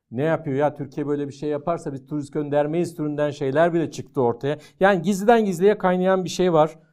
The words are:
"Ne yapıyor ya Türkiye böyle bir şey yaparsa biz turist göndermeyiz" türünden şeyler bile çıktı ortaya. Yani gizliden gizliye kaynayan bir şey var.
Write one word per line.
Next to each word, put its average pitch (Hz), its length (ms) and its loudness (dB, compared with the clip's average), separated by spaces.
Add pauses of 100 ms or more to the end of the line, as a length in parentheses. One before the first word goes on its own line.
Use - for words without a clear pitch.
(100)
"Ne 117 120 -4
yapıyor 156 340 -2
ya 143 180 0
Türkiye 143 320 -8
böyle 143 220 -4
bir 135 40 -12
şey 151 180 -6
yaparsa 151 420 -4
biz 131 140 -12
turist 147 260 -8
göndermeyiz" 151 640 -2
türünden 147 340 -2
şeyler 147 440 0
bile 160 160 0
çıktı - 320 -4
ortaya. 135 360 0 (220)
Yani 190 220 4
gizliden 208 420 4
gizliye 196 340 2
kaynayan 185 460 2
bir 160 40 -6
şey 180 240 0
var. 156 260 4 (140)